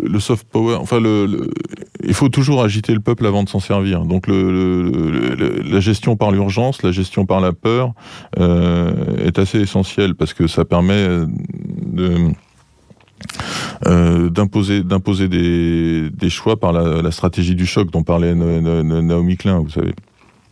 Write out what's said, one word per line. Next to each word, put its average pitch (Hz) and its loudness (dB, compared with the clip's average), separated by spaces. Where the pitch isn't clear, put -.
le 82 0
soft 107 -2
power, 113 0
enfin, - 0
le, 107 2
le, - -2
il - 0
faut 139 2
toujours 131 2
agiter 107 0
le 110 2
peuple 117 -2
avant 101 2
de 98 -6
s'en 98 -2
servir. 95 0
Donc, 92 0
le, 95 2
le, 90 0
le, 64 0
le, - -2
la 87 0
gestion 107 0
par 104 2
l'urgence, 98 0
la 90 2
gestion 95 -2
par 95 0
la 90 0
peur, 120 0
euh, 87 2
est 92 0
assez 98 0
essentielle 95 0
parce - -4
que 85 0
ça 85 0
permet 92 2
de, 175 0
euh, 85 4
d'imposer, 101 0
d'imposer 95 0
des, 85 0
des 90 -2
choix 110 -2
par 90 0
la, 82 0
la 87 0
stratégie 90 0
du 90 0
choc 95 0
dont 82 -2
parlait 85 2
Na-, 85 0
Na-, 82 0
Na-, 82 0
Naomi 85 2
Klein, 92 0
vous 76 -4
savez. 85 -4